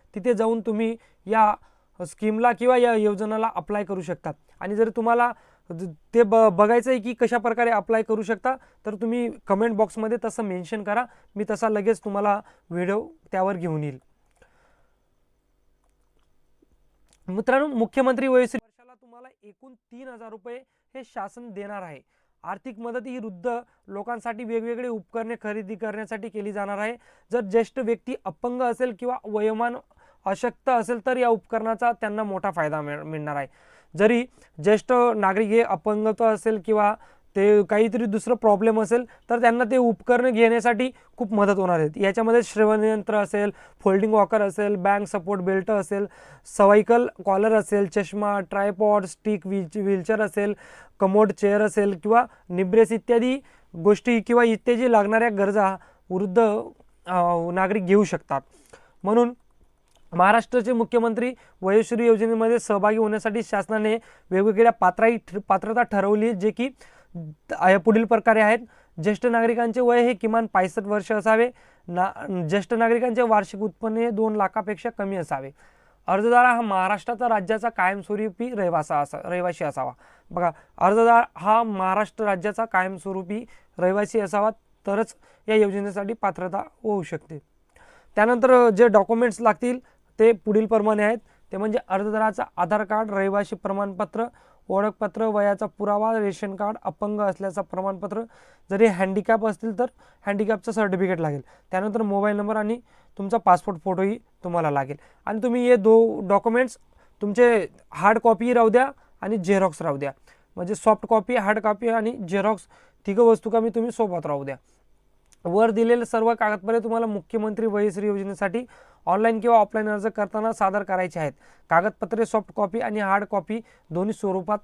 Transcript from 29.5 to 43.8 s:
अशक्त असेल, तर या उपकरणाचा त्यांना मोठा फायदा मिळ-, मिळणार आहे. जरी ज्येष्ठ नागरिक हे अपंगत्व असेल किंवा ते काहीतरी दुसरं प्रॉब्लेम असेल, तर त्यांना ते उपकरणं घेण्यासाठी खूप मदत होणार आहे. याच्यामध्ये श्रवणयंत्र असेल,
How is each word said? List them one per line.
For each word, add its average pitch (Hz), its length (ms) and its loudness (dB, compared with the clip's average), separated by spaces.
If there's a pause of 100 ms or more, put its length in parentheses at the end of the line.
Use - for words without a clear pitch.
अशक्त 214 420 -4
असेल, 233 380 -2
तर 254 100 0
या 247 120 2
उपकरणाचा 226 640 -2
त्यांना 214 300 -6
मोठा 196 280 -6
फायदा 156 300 -4
मिळ-, 147 220 -8
मिळणार 151 340 -8
आहे. 139 100 -6 (520)
जरी 233 280 2 (360)
ज्येष्ठ 208 300 2 (240)
नागरिक 202 320 0
हे 226 140 4
अपंगत्व 214 640 -2
असेल 220 420 0
किंवा 214 280 2 (420)
ते 208 260 6
काहीतरी 220 420 0
दुसरं 220 300 -2
प्रॉब्लेम 220 480 2
असेल, 233 220 0 (260)
तर 240 100 0
त्यांना 240 240 4
ते 233 120 0
उपकरणं 247 540 2
घेण्यासाठी 233 600 2 (260)
खूप 214 160 -6
मदत 202 260 4
होणार 180 220 0
आहे. 156 220 -2
याच्यामध्ये 226 400 2
श्रवणयंत्र 214 720 0
असेल, 202 360 0 (300)